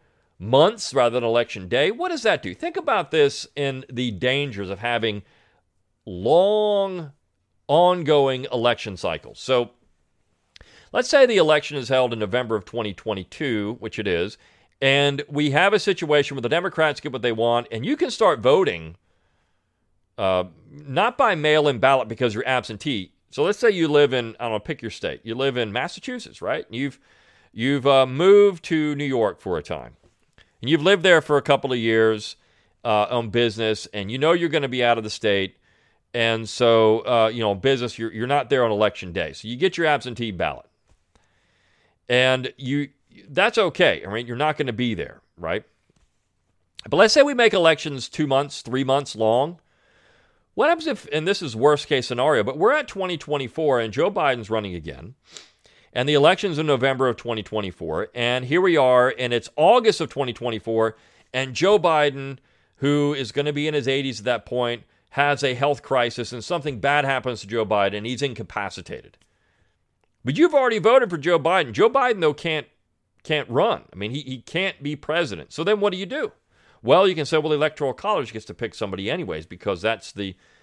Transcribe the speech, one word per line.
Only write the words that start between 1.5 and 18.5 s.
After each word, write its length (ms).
day. 220
What 200
does 140
that 180
do? 120
Think 220
about 360
this 340
in 340
the 200
dangers 580
of 120
having 420
long, 1080
ongoing 840
election 460
cycles. 420
So 300
let's 160
say 160
the 140
election 400
is 100
held 240
in 60
November 380
of 100
twenty 260
twenty-two, 880
which 180
it 80
is, 300
and 480
we 240
have 200
a 60
situation 560
where 80
the 60
Democrats 500
get 140
what 100
they 80
want, 400
and 160
you 100
can 140
start 300
voting, 560